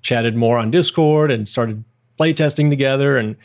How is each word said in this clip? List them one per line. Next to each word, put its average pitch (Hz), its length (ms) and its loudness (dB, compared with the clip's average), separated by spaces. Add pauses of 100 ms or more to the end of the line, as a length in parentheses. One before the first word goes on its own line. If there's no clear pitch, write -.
chatted 117 340 -2
more 117 220 2
on 110 120 -2
Discord 151 600 2
and 107 180 -4
started 113 360 -4 (340)
playtesting 151 520 0
together 139 460 0
and 110 280 -4